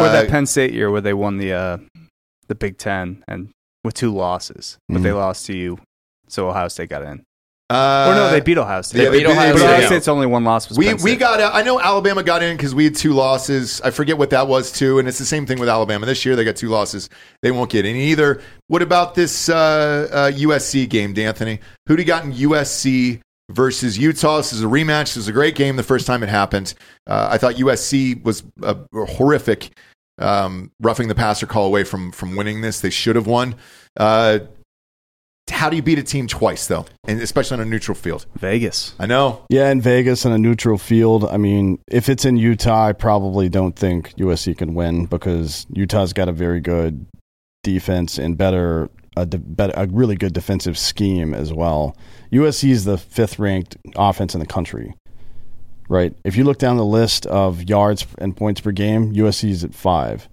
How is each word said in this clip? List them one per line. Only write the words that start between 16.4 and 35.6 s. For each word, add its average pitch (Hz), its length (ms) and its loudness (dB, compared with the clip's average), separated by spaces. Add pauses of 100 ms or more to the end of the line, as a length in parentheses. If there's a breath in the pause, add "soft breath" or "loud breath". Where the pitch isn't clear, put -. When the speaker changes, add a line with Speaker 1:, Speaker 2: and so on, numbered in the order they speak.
Speaker 3:
got 110 100 0
two 117 140 -8
losses. 104 420 -2 (320 loud breath)
They 123 80 2
won't 123 200 -2
get 104 140 2
in 113 120 -2
either. 147 440 2 (280 loud breath)
What 175 140 2
about 175 340 2
this, 170 320 0
uh, 156 640 2
uh, 139 240 2
U 151 160 2
S 139 120 0
C 135 220 0
game, 101 260 -2
D'Anthony? 107 460 -4 (300 soft breath)
Who 156 80 6
do 170 60 0
you 151 40 -2
got 165 180 0
in 139 100 -8
U 143 200 2
S 139 160 0
C 123 500 0 (300)
versus 120 480 0
Utah? 156 380 2
This 143 160 -2
is 110 100 -4
a 110 40 0
rematch. 151 480 0
This - 20 -8
is 107 120 -6
a 107 40 -6
great 151 240 2
game 139 180 0
the 127 80 -4
first 127 240 0
time 123 160 -2
it 101 60 -4
happened. 101 440 0 (360 soft breath)
Uh, 107 240 0
I 113 60 0
thought 123 200 0
U 131 140 4
S 117 80 0
C 131 420 0
was 113 220 -2 (180)
a, 101 140 -2 (180)
a 107 120 -6
horrific, 135 640 0 (500 soft breath)
um, 98 500 -2 (100)
roughing 113 280 0
the 104 80 -2
passer 107 300 -2
call 104 200 0
away 101 160 2
from, 90 300 -6
from 92 240 -8
winning 104 240 -6
this. 110 200 -6
They 92 100 -2
should 113 260 0
have 107 100 0
won. 120 300 0 (400 soft breath)
Uh, 110 420 4 (1120)
how 156 220 -2